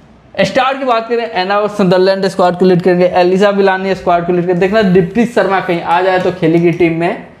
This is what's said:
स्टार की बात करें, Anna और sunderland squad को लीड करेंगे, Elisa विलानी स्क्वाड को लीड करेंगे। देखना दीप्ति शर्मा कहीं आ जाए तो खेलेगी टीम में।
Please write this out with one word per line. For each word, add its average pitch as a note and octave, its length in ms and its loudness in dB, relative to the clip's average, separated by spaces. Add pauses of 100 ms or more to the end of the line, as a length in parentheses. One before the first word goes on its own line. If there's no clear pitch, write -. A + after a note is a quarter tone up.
(400)
स्टार C4 360 0
की C4+ 80 -8
बात A3+ 240 -2
करें, A#3 220 -4
Anna F#3+ 280 -2
और G#3 100 0
sunderland F#3+ 580 0
squad F3+ 320 0
को F#3 60 2
लीड F3+ 180 2
करेंगे, C4 240 2
Elisa F#3 440 2
विलानी F#3+ 440 0
स्क्वाड F3 320 -2
को F#3 60 -2
लीड F3 120 0
करेंगे। F3+ 160 0
देखना G3 220 2
दीप्ति F#3+ 440 2
शर्मा F#3+ 340 -2
कहीं F3 220 -4
आ E3+ 180 0
जाए F#3 180 0
तो F3+ 140 -2
खेलेगी E3+ 380 2
टीम E3 220 0
में। E3+ 340 -4 (140)